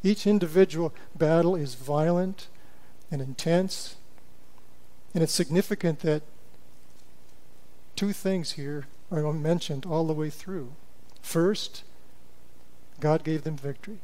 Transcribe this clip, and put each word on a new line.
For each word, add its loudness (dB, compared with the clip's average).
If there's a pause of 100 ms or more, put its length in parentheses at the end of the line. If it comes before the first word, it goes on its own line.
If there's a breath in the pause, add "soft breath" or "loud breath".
Each 4
individual 6 (220 loud breath)
battle 6
is -2
violent 2 (600 soft breath)
and -2
intense. 2 (1160)
And 4
it's 2
significant 2
that 2 (1700)
two 0
things 0
here -4 (220)
are 2
mentioned 0
all 2
the 2
way 0
through. -6 (480)
First, 2 (1160)
God 4
gave -2
them -2
victory. -6